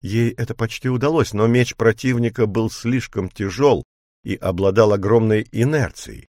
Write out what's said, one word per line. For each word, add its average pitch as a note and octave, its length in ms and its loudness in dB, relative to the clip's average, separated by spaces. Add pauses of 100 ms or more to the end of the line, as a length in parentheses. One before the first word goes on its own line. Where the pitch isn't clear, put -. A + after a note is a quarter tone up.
Ей A2+ 280 0
это A2+ 240 -6
почти - 340 -6
удалось, C3+ 440 0
но G#2+ 140 2
меч A#2+ 280 2
противника A#2 720 0
был A2 240 -2
слишком A#2 580 -4
тяжел G2+ 540 0 (400)
и G2 140 -6
обладал G2 560 2
огромной G#2+ 580 2
инерцией. A2+ 840 -4